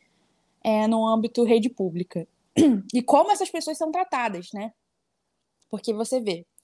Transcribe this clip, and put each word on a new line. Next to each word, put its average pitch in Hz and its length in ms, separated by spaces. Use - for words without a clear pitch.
é, 214 240
no 220 180
âmbito 226 380
rede 226 240
pública. 180 600
<clears throat> 226 380
E 247 80
como 320 300
essas 381 180
pessoas 311 280
são 320 140
tratadas, 240 640
né? 214 180
Porque 220 220
você 226 300
vê, 175 240